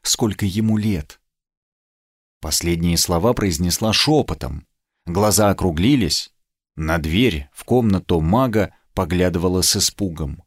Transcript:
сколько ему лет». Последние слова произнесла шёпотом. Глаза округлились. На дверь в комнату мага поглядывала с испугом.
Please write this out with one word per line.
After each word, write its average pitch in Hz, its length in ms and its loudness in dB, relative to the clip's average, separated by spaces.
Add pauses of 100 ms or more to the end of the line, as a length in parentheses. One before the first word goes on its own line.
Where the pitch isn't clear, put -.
сколько - 440 -2
ему 110 300 0
лет». 104 440 -4 (1200)
Последние 85 560 0
слова 90 380 2
произнесла 90 580 -2
шёпотом. 85 760 -2 (400)
Глаза 101 440 2
округлились. 92 840 0 (440)
На 80 220 -2
дверь 80 540 0
в - 120 -20
комнату 98 560 2
мага 107 540 0 (200)
поглядывала 90 680 0
с - 140 0
испугом. 82 720 -6